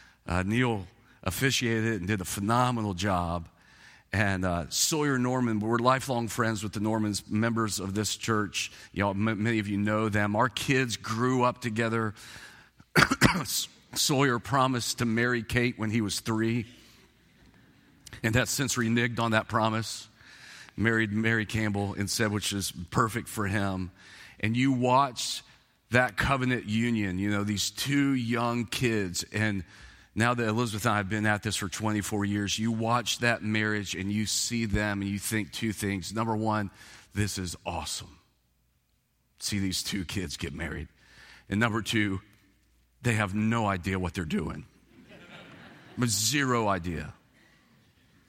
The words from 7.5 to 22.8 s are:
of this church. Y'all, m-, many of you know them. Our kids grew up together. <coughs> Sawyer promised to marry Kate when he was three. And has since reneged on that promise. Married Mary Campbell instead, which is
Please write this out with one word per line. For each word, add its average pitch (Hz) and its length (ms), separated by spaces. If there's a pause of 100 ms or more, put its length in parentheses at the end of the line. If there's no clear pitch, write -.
of 95 160
this 104 220
church. - 560 (200)
Y'all, 101 180
m-, 104 300
many 110 200
of 101 80
you 101 80
know 107 320
them. 104 260
Our 120 140
kids 127 480
grew 120 480
up 123 160
together. 113 540 (840)
<coughs> - 480 (540)
Sawyer 135 400
promised 131 600
to 127 60
marry 117 380
Kate 123 360
when 110 120
he 113 100
was 101 200
three. 113 460 (1600)
And 110 120
has 123 160
since 135 260
reneged 117 440
on 117 120
that 107 160
promise. 110 600 (680)
Married 110 360
Mary 110 340
Campbell 101 480
instead, 101 380
which 104 200
is 98 200 (180)